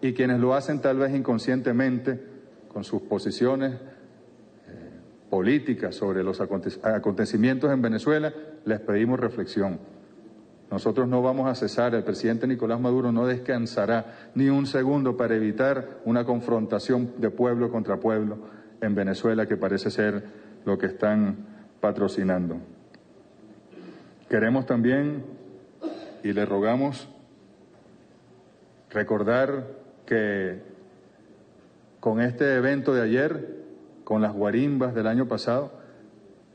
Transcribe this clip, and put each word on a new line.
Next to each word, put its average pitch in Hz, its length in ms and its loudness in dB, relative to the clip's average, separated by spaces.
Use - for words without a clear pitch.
y 131 120 0
quienes 123 260 2
lo 127 140 4
hacen 143 260 0
tal 135 180 2
vez 135 160 2
inconscientemente 127 1080 0
con 101 160 -10
sus - 180 -4
posiciones, 127 720 0
eh, 120 60 -12
políticas 98 640 4
sobre 95 280 0
los 95 160 0
aconte-, 92 440 -4
acontecimientos 110 880 2
en 131 100 2
Venezuela, 147 520 2
les 107 160 0
pedimos 113 380 2
reflexión. 98 600 -2
Nosotros 110 380 0
no 123 140 2
vamos 131 260 2
a 127 80 0
cesar, 117 400 0
el 104 80 0
presidente 113 440 -2
Nicolás 120 340 -2
Maduro 123 300 2
no 117 140 2
descansará 117 1120 -2
ni 135 140 4
un 139 160 4
segundo 131 500 2
para 113 200 2
evitar 123 680 0
una 117 220 2
confrontación 120 920 0
de 113 100 2
pueblo 120 420 0
contra 101 260 -2
pueblo 107 420 0
en 107 140 0
Venezuela, 101 500 2
que 107 100 0
parece 95 340 0
ser 104 340 0
lo 98 120 0
que - 100 -2
están 107 580 0
patrocinando. 95 800 0
Queremos 120 380 2
también, 131 580 0
y 104 80 -2
le 101 120 0
rogamos, 113 640 0
recordar 117 800 0
que 101 540 0
con 110 200 2
este 127 360 2
evento 135 400 2
de 123 80 2
ayer, 135 600 0
con 107 180 2
las 104 100 0
guarimbas 123 640 2
del 110 100 0
año 117 220 2
pasado, 120 440 -2